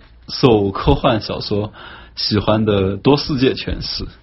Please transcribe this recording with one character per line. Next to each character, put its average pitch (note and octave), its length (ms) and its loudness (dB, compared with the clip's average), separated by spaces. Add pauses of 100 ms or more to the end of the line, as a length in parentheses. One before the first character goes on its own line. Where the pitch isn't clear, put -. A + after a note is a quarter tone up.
(280)
受 G#2+ 420 2
科 C#3 240 0
幻 A#2 280 0
小 - 180 -8
说 G#2 320 -4 (420)
喜 - 240 -2
欢 G#2+ 280 2
的 G2 320 2
多 C#3 180 4
世 C#3+ 220 -4
界 B2+ 160 2
诠 - 260 -6
释， - 240 -10 (180)